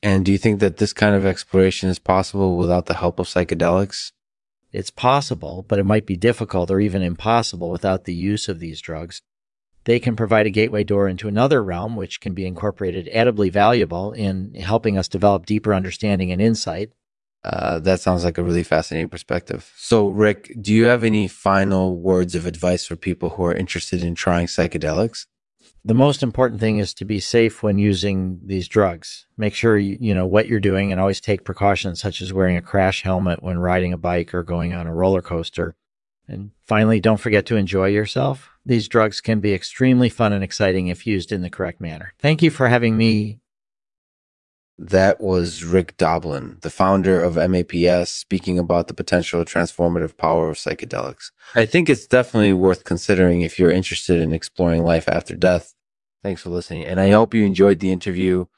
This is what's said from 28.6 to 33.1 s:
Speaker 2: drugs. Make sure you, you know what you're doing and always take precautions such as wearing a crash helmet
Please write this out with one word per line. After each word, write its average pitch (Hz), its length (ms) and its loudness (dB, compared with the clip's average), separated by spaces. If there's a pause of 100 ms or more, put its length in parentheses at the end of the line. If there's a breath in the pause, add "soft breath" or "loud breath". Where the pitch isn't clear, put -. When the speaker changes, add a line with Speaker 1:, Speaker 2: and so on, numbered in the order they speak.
Speaker 2:
drugs. 90 580 -2 (100)
Make 107 180 -4
sure 110 220 4
you, 98 240 -2
you 107 140 0
know 92 120 0
what 104 200 2
you're 113 120 -2
doing 98 320 0
and 90 80 -2
always 98 220 0
take 101 240 -4
precautions 95 560 -2
such 98 220 -6
as 95 100 -10
wearing 92 240 2
a 87 60 -4
crash 95 400 0
helmet 92 400 -2